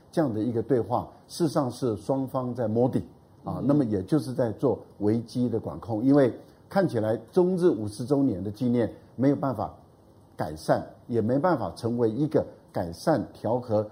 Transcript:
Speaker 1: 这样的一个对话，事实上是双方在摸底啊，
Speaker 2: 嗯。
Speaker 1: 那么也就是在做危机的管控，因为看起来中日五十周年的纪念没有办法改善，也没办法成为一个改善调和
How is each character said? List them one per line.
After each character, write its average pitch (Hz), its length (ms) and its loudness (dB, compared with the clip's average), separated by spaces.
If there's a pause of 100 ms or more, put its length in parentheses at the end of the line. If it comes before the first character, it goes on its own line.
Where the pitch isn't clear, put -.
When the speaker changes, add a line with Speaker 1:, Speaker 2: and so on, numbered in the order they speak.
(100)
Speaker 1:
这 175 100 0
样 139 120 0
的 107 80 -4
一 113 100 -2
个 113 100 0
对 120 200 2
话， 104 280 -2 (200)
事 - 180 -2
实 135 60 -2
上 139 180 0
是 113 260 -2
双 135 300 -2
方 123 260 -4
在 117 140 -2
摸 117 220 2
底 107 100 -2 (460)
啊， - 140 -6
Speaker 2:
嗯。 98 80 -4
Speaker 1:
那 135 60 4
么 147 120 4
也 104 180 0
就 151 160 0
是 123 160 -4
在 123 180 0
做 113 260 0 (200)
危 107 220 2
机 123 280 -2
的 110 120 -2
管 85 180 -8
控， 107 260 -4
因 135 100 6
为 135 180 6 (360)
看 196 180 2
起 120 120 -2
来 110 180 0 (140)
中 185 260 2
日 175 120 4
五 110 200 0
十 120 160 -8
周 139 180 2
年 101 200 0
的 104 80 -6
纪 123 180 -2
念 120 240 2 (220)
没 131 160 2
有 139 60 2
办 135 180 -2
法 101 180 -4 (640)
改 82 200 -6
善， 113 280 0 (220)
也 117 140 0
没 120 180 0
办 175 180 2
法 98 200 -6
成 120 220 -4
为 117 120 2
一 135 160 0
个 - 180 0 (280)
改 87 200 -4
善 131 400 0
调 117 280 -2
和 107 320 0